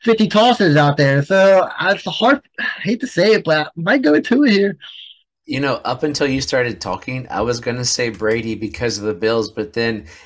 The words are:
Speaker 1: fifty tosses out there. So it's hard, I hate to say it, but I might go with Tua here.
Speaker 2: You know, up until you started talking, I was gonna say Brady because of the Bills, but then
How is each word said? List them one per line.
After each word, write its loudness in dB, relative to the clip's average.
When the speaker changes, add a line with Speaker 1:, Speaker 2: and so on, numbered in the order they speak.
Speaker 1:
fifty 2
tosses 4
out 2
there. 2
So 4
it's -2
hard, 0
I -8
hate -2
to -6
say 2
it, 0
but 0
I -16
might 0
go 2
with 2
Tua 4
here. 2
Speaker 2:
You -4
know, 0
up -6
until -2
you -2
started -2
talking, -8
I -4
was -2
gonna -6
say -2
Brady -4
because -6
of -8
the -2
Bills, -2
but -8
then -4